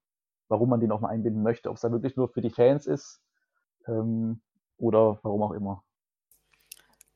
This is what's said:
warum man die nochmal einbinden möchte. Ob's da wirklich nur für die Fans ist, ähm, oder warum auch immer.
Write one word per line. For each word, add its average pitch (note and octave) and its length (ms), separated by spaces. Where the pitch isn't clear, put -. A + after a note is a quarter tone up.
warum A2 220
man B2 100
die A2+ 80
nochmal A2 240
einbinden A2 320
möchte. A2+ 260
Ob's - 120
da A#2 100
wirklich A#2+ 240
nur B2+ 140
für - 120
die A2+ 80
Fans B2+ 380
ist, - 340
ähm, A2+ 560
oder A2 420
warum G#2 220
auch G#2 80
immer. G2 320